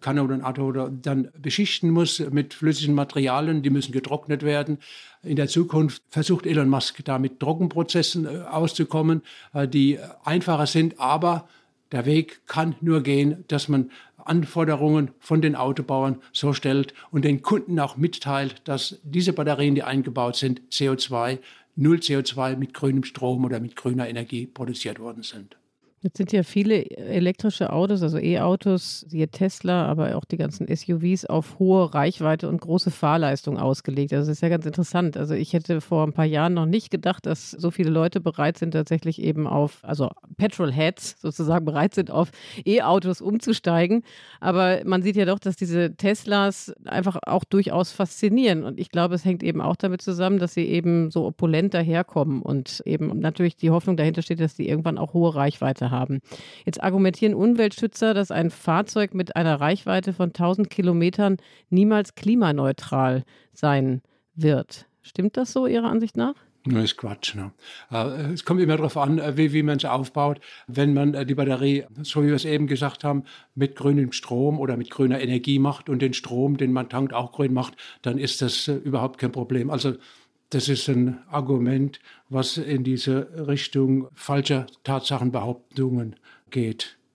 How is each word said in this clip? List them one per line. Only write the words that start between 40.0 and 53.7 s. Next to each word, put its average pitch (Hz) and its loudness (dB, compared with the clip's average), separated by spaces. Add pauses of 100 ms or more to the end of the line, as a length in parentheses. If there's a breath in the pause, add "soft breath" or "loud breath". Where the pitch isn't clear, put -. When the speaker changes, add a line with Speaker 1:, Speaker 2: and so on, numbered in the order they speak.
Speaker 2:
Petrolheads 160 -2
sozusagen 160 -2
bereit 156 0
sind, 185 -2
auf 170 0 (340 loud breath)
E-Autos 185 2
umzusteigen. 190 2 (380 loud breath)
Aber 185 2
man 185 0
sieht 196 2
ja 202 4
doch, 185 2
dass 190 -4
diese 170 0
Teslas 202 0 (100)
einfach 180 -2
auch - 0
durchaus 190 0
faszinieren. 202 2
Und 135 -8
ich 180 -8
glaube, 175 0
es 170 -4
hängt 180 0
eben 165 -2
auch 170 -2
damit 185 -2
zusammen, 185 0
dass 175 0
sie 170 0
eben 170 2
so 165 0
opulent 160 2
daherkommen 165 0
und - -4
eben 156 -2
natürlich 165 0
die 165 0
Hoffnung 175 2